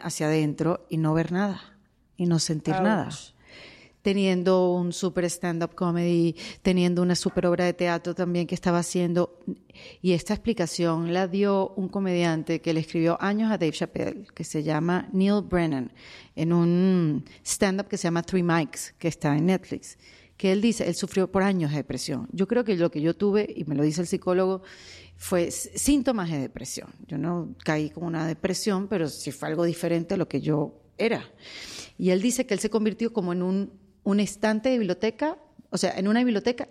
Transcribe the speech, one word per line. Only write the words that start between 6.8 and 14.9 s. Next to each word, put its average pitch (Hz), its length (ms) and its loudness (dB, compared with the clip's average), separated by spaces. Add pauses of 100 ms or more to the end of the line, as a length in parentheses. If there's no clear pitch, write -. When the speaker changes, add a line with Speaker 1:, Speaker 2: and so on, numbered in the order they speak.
Speaker 1:
una 180 140 4
super 180 320 0
obra 175 180 2
de 175 80 2
teatro 175 400 -2
también 175 320 0
que 165 80 -6
estaba 175 240 2
haciendo. 175 600 0 (600)
Y 185 120 2
esta 175 240 0
explicación 170 760 0
la 185 160 0
dio 196 480 2
un 185 140 -4
comediante 170 720 0
que 165 100 -2
le 160 100 0
escribió 165 380 0
años 214 320 0
a 202 60 0
Dave 160 140 0
Chappelle, - 640 -6
que 165 80 -8
se 156 180 -4
llama 160 500 0